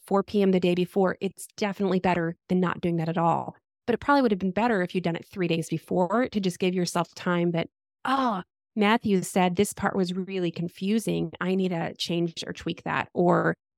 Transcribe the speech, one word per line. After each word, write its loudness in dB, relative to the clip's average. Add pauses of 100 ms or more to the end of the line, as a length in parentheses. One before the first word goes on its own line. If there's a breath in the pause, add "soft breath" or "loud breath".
four 2
P 0
M 4
the 4
day 2
before, 0
it's -8 (100)
definitely 0
better 0 (100)
than 2
not -2
doing 0
that -2
at -2
all. 0 (300)
But 0
it -2
probably 4
would 4
have 0
been -2
better 0
if -4
you'd -2
done 0
it -10
three -4
days 0
before 0
to -2
just -2
give 0
yourself -2
time 0
that, -2 (340)
"Oh, 0 (340)
Matthew 2
said 0
this 0
part -2
was 0
really -4
confusing. -2
I 0
need 0
to -4
change -2
or -8
tweak -8
that." -4
Or, 2 (220)